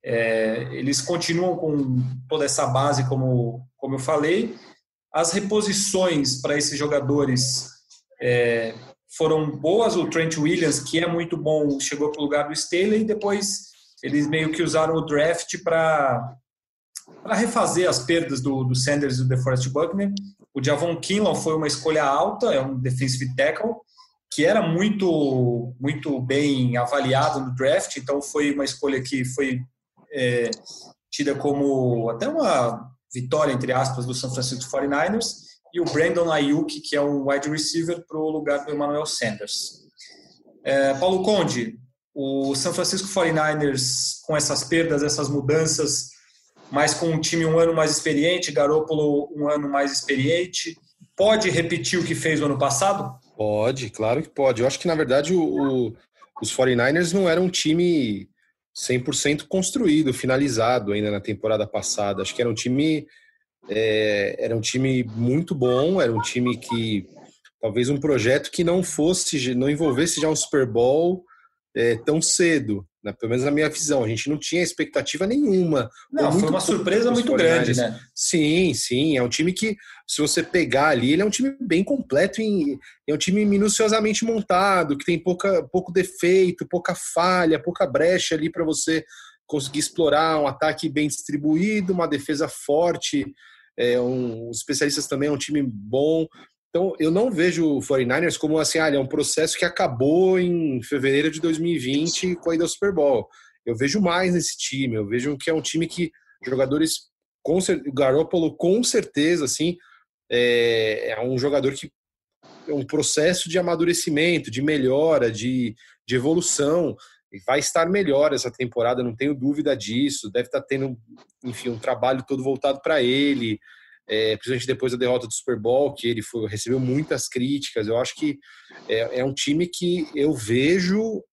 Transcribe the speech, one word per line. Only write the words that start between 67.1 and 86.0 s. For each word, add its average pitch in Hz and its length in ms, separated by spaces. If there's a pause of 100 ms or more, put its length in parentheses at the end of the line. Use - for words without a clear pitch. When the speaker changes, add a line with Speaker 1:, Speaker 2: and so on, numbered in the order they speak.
Speaker 2:
talvez 117 260
um 143 120
projeto 135 500
que - 140
não 175 180
fosse, 151 720
não 127 160
envolvesse 147 500
já 156 80
um 156 80
Super 139 300
Bowl, 139 580 (520)
é, 117 220
tão 151 240
cedo, 139 640 (160)
né? 101 160
Pelo 113 120
menos 127 120
na 143 60
minha 151 180
visão. 147 360
A 110 40
gente 113 220
não 151 80
tinha 165 240
expectativa 160 640
nenhuma. 185 640 (220)
Speaker 1:
Não, 269 140
Speaker 2:
Ou 147 60
Speaker 1:
foi 180 100
Speaker 2:
muito 156 100
Speaker 1:
uma - 80
Speaker 2:
pouco 170 120
Speaker 1:
surpresa 208 380
Speaker 2:
dos 233 140
Speaker 1:
muito - 120
grande, 165 380
Speaker 2:
forty-niners. 127 40
Speaker 1:
né? 113 220 (140)
Speaker 2:
Sim, 160 640
sim. 135 420
É 123 60
um 123 40
time 156 240
que, 208 240 (320)
se - 140
você 147 220
pegar 147 460
ali, 127 220
ele 175 120
é - 20
um 214 60
time 269 280
bem 190 240
completo, 202 600
em... 170 340 (320)
é 147 40
um 151 40
time 196 260
minuciosamente 214 800
montado, 190 720
que 143 80
tem 170 140
pouca, 180 460
pouco 180 280
defeito, 180 800